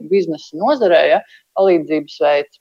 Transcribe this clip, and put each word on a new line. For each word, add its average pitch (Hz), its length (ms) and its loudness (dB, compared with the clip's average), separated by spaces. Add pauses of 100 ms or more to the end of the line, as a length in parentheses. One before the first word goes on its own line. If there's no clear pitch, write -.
biznesa 165 480 -4
nozarei, 175 580 2
ja, 208 60 0 (360)
palīdzības 156 680 0
veids. 147 360 -2